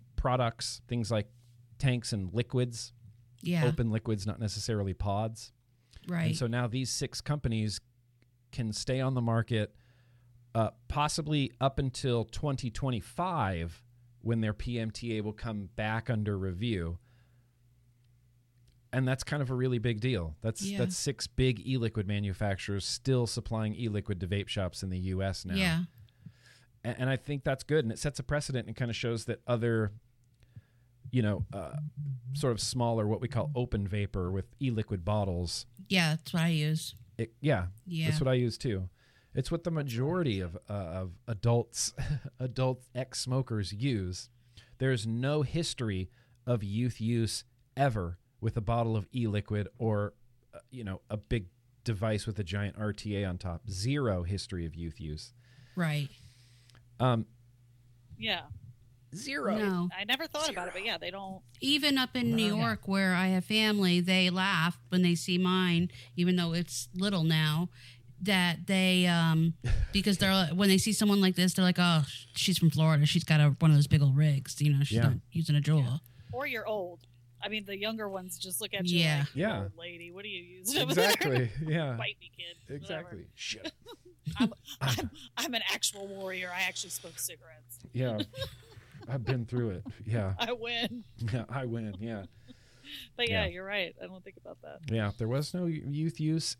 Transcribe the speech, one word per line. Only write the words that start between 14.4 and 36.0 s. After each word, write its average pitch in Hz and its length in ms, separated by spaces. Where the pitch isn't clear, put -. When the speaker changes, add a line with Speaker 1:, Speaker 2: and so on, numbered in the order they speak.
Speaker 1:
their 107 120
P 120 260
M 110 120
T 113 260
A 107 40
will 104 120
come 107 420
back 107 340
under 107 280
review. 92 640
And 131 140
that's 131 160
kind 147 180
of 123 80
a 131 40
really 127 260
big 110 220
deal. 92 400
That's, 110 220
Speaker 2:
Yeah. 196 160
Speaker 1:
that's 180 180
six - 280
big 127 400
e-liquid 113 420
manufacturers 101 800
still 127 400
supplying 110 500
e-liquid 104 440
to 92 80
vape 101 220
shops 95 340
in 95 60
the 92 100
U 92 240
S 95 220
now. 95 100
Speaker 2:
Yeah. 170 280
Speaker 1:
A-, 120 160
and 127 100
I 135 60
think 139 300
that's 135 180
good, 147 220
and 110 60
it - 80
sets 147 200
a 135 40
precedent 139 440
and 110 80
kinda 117 180
shows 117 320
that 113 220
other, 113 460
you 123 120
know, 104 320
uh, 98 240
sort 139 180
of 110 80
smaller, 117 480
what 107 140
we - 80
call 120 260
open 117 320
vapor 98 440
with 95 140
e-liquid 110 440
bottles. 95 600
Speaker 2:
Yeah, 175 280